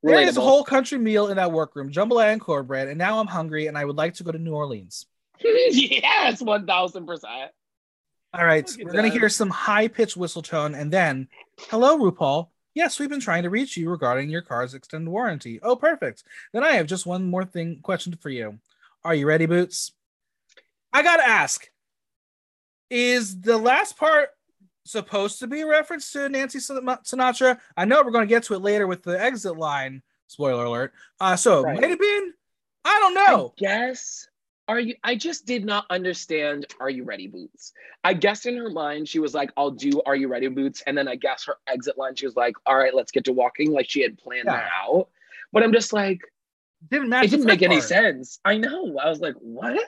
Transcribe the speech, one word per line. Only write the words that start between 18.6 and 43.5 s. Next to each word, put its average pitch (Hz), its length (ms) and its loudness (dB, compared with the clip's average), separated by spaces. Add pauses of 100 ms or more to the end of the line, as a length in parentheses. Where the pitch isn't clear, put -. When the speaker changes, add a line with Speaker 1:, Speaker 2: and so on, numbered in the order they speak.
Speaker 1:
Are 170 120 0
you 143 120 0
ready, 160 180 4
Boots? 175 460 0 (1000)
I 285 100 4
gotta 330 240 6
ask, 196 420 0 (1200)
is 240 520 0
the 226 160 4
last 262 400 2
part 320 320 4 (560)
supposed 208 540 -4
to 254 80 -12
be 285 140 -6
a 311 60 -4
reference 302 460 0
to 285 160 -4
Nancy 269 300 -6
Sin-, 262 260 -8
Sinatra? 254 720 0 (180)
I 180 80 0
know 269 180 6
we're 247 80 0
gonna 226 140 4
get 226 180 4
to - 100 -4
it 190 80 -4
later 202 260 2
with 180 160 -4
the 180 180 -2
exit 208 360 -2
line. 139 440 -4 (260)
Spoiler 123 380 -2
alert. 120 280 -4 (260)
Uh, 185 160 2
so 175 240 6
it 131 40 2
Speaker 2:
Right. 156 180 0
Speaker 1:
might 302 80 2
have 349 100 -2
been. 403 340 0 (520)
I 415 140 4
don't 381 140 4
know. 370 440 4
Speaker 2:
I - 20 -20
guess. 226 680 -4 (420)
Are 226 100 0
you, 233 240 -4
I 240 120 0
just 311 300 -8
did 226 200 -4
not 202 240 -4
understand 156 760 -4 (120)
Are 131 100 -4
You 127 140 -8
Ready 101 240 -10
Boots. - 460 -20 (280)
I 185 120 2
guess 202 320 0
in 247 100 -4
her 233 140 -8
mind, 151 400 -6
she 165 100 -2
was 147 140 -2
like, 139 240 -4
"I'll 143 140 0
do 139 340 0
Are 139 100 2
You 135 140 -2
Ready 123 180 -2
Boots." 135 400 -4
And 143 100 -2
then 139 120 0
I 123 60 -6
guess 131 320 -4
her 143 100 -6 (100)
exit 127 300 -4
line, 131 180 -6
she 139 100 -10
was 123 120 -4
like, 120 180 0 (100)
"All 135 120 4
right, 131 180 4
let's 127 160 0
get 135 140 0
to 131 80 0
walking." 127 400 0